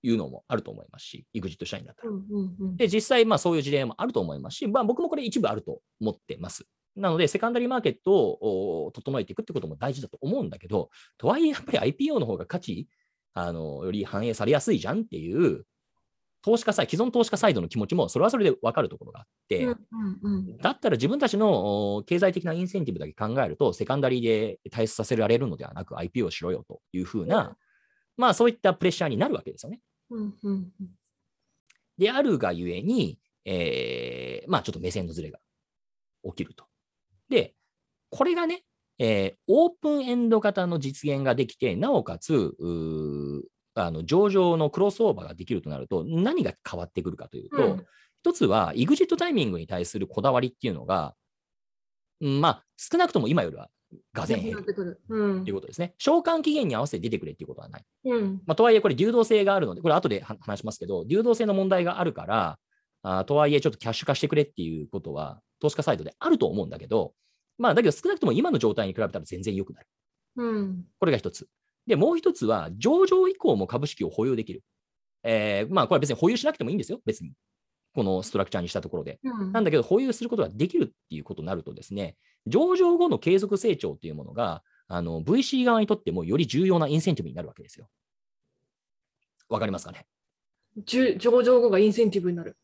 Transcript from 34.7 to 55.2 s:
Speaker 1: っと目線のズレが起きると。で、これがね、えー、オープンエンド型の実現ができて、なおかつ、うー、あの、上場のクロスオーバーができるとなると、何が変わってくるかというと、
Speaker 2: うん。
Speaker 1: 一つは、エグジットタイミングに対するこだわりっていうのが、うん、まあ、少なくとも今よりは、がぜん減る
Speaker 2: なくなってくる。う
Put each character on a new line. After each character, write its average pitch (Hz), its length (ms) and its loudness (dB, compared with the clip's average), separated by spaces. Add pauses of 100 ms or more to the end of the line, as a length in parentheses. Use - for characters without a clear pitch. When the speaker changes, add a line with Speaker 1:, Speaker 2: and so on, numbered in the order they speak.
Speaker 1:
っ - 40 -10
と 87 40 -12
目 90 140 -6
線 90 160 -6
の 80 40 -10
ズ 82 100 -10
レ 76 100 -12
が - 80 -20 (840)
起 90 120 -10
き 80 80 -8
る - 100 -16
と。 - 120 -20 (640)
で、 - 240 2 (560)
こ - 140 -4
れ 349 100 0
が 339 120 -2
ね、 349 180 -6 (340)
え 101 360 0
ー、 - 0 - (140)
オ 330 200 6
ー - 20 0
プ 320 180 -6
ン 285 160 0
エ 247 100 -2
ン 240 140 2
ド 220 120 4
型 196 260 0
の 170 120 -2
実 135 320 -4
現 139 140 0
が 127 100 4
で 131 120 0
き - 100 -16
て、 107 180 0
な 196 160 0
お 190 140 2
か 82 140 -10
つ、 117 400 0
う 82 100 -6 (720)
ー、 - 20 -12 (340)
あ 87 140 -2
の、 80 140 -6
上 190 260 4
場 180 260 4
の 151 140 2
ク - 80 -6
ロ 196 140 4
ス - 80 -8
オ 220 100 4
ー 139 40 0
バ 92 100 -8
ー 76 40 -14
が 82 60 -14
で 92 120 -12
き - 80 -2
る 85 80 -2
と 78 80 -10
な 71 80 -6
る 65 100 -10
と、 87 160 -2
何 202 400 0
が - 100 -4 (160)
変 90 80 -8
わ 87 80 -8
っ - 60 -20
て 90 100 -4
く 90 80 -4
る - 60 -10
か - 120 -18
と - 100 -14
い - 80 -14
う - 20 -20
と、 285 80 -8
Speaker 2:
う - 140 4
ん。 185 160 -8 (340)
Speaker 1:
一 349 120 2
つ 349 120 0
は、 98 320 4
エ 120 80 2
グ 247 100 4
ジ 349 100 2
ッ - 40 0
ト 339 80 0
タ 349 140 -2
イ - 20 -2
ミ 190 120 2
ン 107 60 -2
グ 87 80 -4
に 85 80 -10
対 87 180 -4
す 104 140 -6
る 95 80 -4
こ - 160 -6
だ 135 80 4
わ 127 100 2
り 123 80 -2
っ 127 40 -8
て - 160 -8
い - 20 -2
う 87 40 -4
の 62 100 -12
が、 85 320 -2 (1040)
う 147 80 -2
ん、 139 120 2
ま 165 80 4
あ、 - 160 0 (120)
少 - 220 -2
な 349 100 4
く - 40 -6
と 202 60 2
も 117 80 2
今 151 160 2
よ - 80 -2
り - 60 -14
は、 - 120 -18 (440)
が - 140 -6
ぜ 226 100 0
ん 190 60 -4
減 220 100 -6
る 214 40 -8
Speaker 2:
な - 0 -
く - 20 -10
な 190 40 -12
っ - 40 -8
て 202 80 -4
く 196 100 -6
る。 175 240 -10
う 220 140 -4